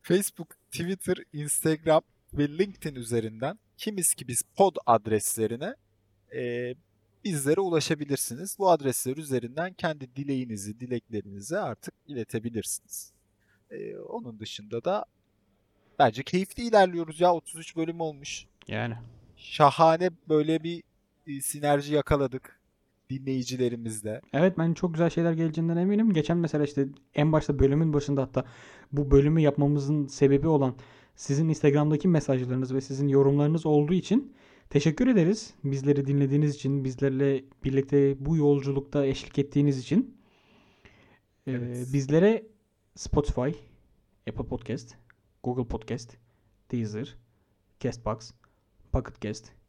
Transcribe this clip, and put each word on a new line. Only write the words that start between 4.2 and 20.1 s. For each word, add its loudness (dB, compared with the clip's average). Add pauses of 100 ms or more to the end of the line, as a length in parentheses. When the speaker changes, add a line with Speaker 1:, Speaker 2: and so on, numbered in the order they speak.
Speaker 1:
Biz -4 (140)
Pod 4 (100)
adreslerine 0 (640)
e, -6 (500)
bizlere 0
ulaşabilirsiniz. -4
Bu 4
adresler 0
üzerinden -6
kendi -8
dileğinizi, -6
dileklerinizi -8
artık -10 (120)
iletebilirsiniz. -8 (580)
E, -12
onun -14
dışında -12
da -4 (920)
bence 2
keyifli -4
ilerliyoruz 2
ya. 6
Otuz -8
üç -14
bölüm -4
olmuş. -10 (220)
Speaker 2:
Yani. -4 (420)
Speaker 1:
Şahane 4 (180)